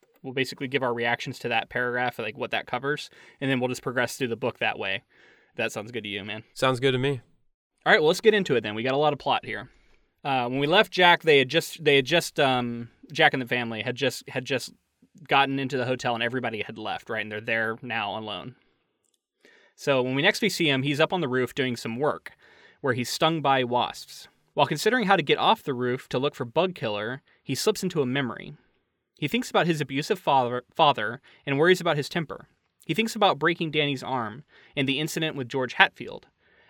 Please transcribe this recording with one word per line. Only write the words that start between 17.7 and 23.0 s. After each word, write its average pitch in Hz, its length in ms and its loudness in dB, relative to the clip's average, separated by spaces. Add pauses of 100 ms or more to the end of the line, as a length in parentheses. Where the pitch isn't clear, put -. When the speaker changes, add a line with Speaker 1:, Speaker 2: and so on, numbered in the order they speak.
Speaker 1:
now 110 340 -4
alone. 107 380 -10 (1200)
So 135 260 0
when 127 120 -2
we 139 80 0
next - 200 2
we 214 60 2
see 170 200 0
him, 135 140 2
he's 143 180 0
up 156 120 2
on 185 80 -2
the 147 80 -2
roof 127 260 -2
doing 127 220 -2
some 117 200 -6
work 127 360 -4 (480)
where 131 140 0
he's 123 140 -4